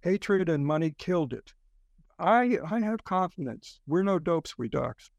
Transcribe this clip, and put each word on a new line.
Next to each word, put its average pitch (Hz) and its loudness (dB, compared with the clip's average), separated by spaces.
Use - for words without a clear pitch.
Hatred 190 0
and 147 0
money 156 0
killed 165 -2
it. - -16
I, 233 4
I 220 -2
have 220 -2
confidence. 180 -4
We're 165 2
no 196 2
dopes, 165 -2
we - -4
docs. 123 -4